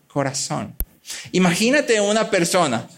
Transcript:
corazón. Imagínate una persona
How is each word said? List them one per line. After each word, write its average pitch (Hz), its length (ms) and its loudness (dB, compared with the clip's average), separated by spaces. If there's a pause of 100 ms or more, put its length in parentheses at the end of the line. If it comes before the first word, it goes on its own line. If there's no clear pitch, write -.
corazón. 135 680 -4 (580)
Imagínate 214 680 2
una 214 300 2
persona 175 680 0